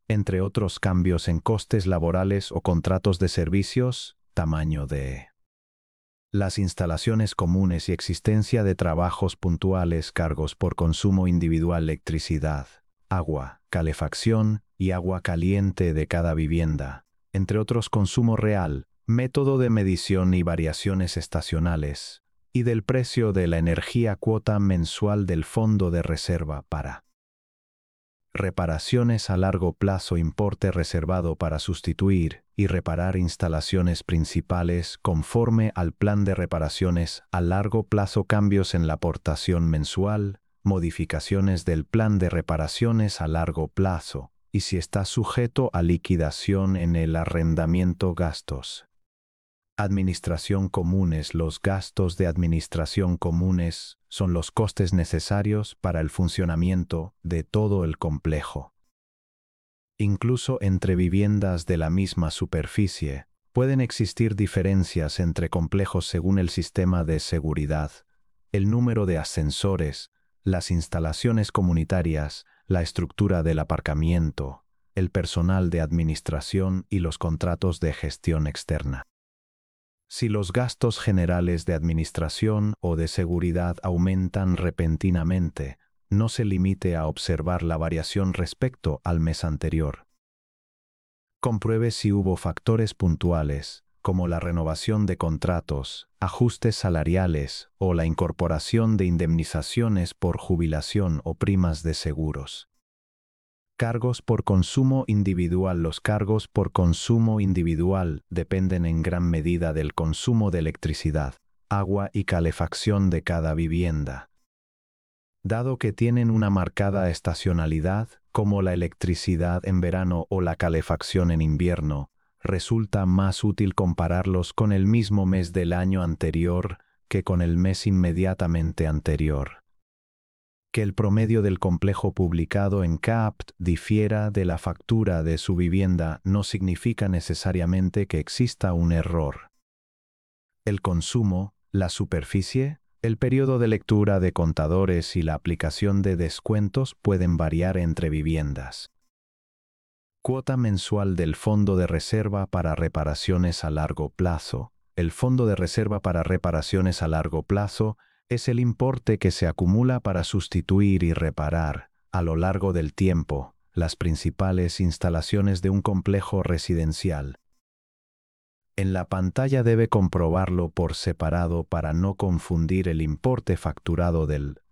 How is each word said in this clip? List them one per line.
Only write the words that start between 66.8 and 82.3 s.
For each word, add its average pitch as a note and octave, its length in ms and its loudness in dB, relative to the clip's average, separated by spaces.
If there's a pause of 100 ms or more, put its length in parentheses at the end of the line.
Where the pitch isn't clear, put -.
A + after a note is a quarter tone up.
de D#2 140 0
seguridad, D2+ 720 -2 (600)
el G2 160 2
número A#2 380 2
de F2+ 100 2
ascensores, D#2 920 -2 (320)
las F#2 280 0
instalaciones F2 800 0
comunitarias, E2 920 0 (220)
la F2+ 160 2
estructura F2 600 0
del D#2 180 2
aparcamiento, D2+ 1080 -2 (280)
el F#2 140 0
personal F2+ 640 0
de E2+ 100 0
administración E2 1120 -2
y G2+ 80 0
los E2+ 180 -2
contratos E2+ 640 -2
de D#2 140 0
gestión D#2 520 -2
externa. C#2 600 -6 (1080)
Si - 160 -2
los G#2 240 -2
gastos B2 460 0
generales F2 680 2
de F2 80 0
administración E2 1080 0